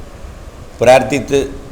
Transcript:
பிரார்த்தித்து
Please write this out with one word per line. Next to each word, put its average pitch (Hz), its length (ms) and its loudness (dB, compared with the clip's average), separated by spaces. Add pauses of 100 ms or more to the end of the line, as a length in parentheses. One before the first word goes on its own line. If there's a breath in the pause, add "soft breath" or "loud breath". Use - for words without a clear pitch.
(800)
பிரார்த்தித்து 127 600 4 (320)